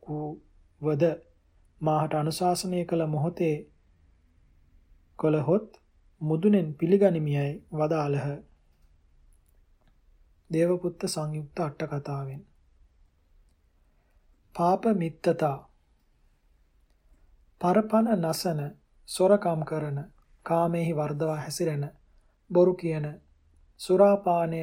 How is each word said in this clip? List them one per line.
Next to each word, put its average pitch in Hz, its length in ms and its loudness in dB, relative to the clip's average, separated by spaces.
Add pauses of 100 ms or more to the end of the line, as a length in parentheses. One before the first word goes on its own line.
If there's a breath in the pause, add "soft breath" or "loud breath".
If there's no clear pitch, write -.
වූ 151 260 -8 (520)
වද 151 340 2 (680)
මාහට 156 320 0
අනුශාසනය 175 720 -2
කළ 165 220 -2
මොහොතේ 156 480 -2 (1600)
කොළහොත් 156 480 2 (540)
මුදුනෙන් 165 520 2
පිළිගනිමියයි 160 800 2 (180)
වදාළහ. 151 580 -2 (2250)
දේවපුත්ත 170 540 0
සංයුක්ත 156 560 -6
අට 151 240 -6
කතාවෙන්. 139 580 -8 (2250)
පාප 180 280 2 (100)
මිත්තතා. 165 640 -2 (2000)
පරපණ 214 480 2 (100)
නසන, 160 400 -2 (500)
සොරකම් 185 540 4
කරන, 151 340 -4 (480)
කාමේහි 170 480 0
වර්ධවා 151 440 -2
හැසිරෙන, 147 460 -4 (640)
බොරු 180 240 6
කියන, 156 340 -4 (720)
සුරාපානය 175 840 2